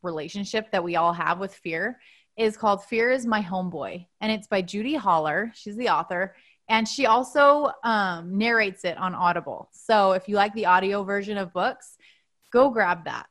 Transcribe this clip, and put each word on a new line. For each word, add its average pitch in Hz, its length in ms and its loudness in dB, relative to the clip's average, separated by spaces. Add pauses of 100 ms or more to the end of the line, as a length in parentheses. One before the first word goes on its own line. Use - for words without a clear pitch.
relationship 185 680 -8
that 185 120 0
we 175 120 -4
all 170 180 2
have 170 240 -2
with 190 160 -8
fear 180 460 -6 (380)
is 220 200 0
called 202 280 0
Fear 233 260 0
is 254 160 -2
My 214 160 0
Homeboy. 175 640 -6 (120)
And 220 120 -4
it's 214 160 -6
by 196 160 0
Judy 214 320 -6
Holler. 185 580 0
She's 208 240 -14
the 240 120 -2
author. 175 460 -2 (340)
And 220 180 2
she 269 180 -2
also, 285 680 4 (120)
um, 190 540 -2
narrates 214 480 0
it 170 120 -4
on 185 160 -4
Audible. 170 600 -2
So 202 400 4
if 185 160 -4
you 202 80 0
like 208 160 2
the 208 140 -4
audio 190 360 2
version 202 340 -4
of 190 140 -6
books, - 460 -6 (560)
go 262 160 6
grab 180 340 0
that. 127 280 -10